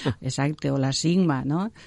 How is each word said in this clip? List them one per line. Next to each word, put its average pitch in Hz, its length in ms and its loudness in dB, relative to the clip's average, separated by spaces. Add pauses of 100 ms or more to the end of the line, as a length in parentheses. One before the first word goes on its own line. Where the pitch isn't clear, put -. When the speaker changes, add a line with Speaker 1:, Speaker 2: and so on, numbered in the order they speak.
Speaker 1:
<laughs> - 180 -2
Speaker 2:
exacte, 139 500 -2
o 139 80 0
la 135 140 0
Sigma, 165 520 2
no? 165 220 0 (200)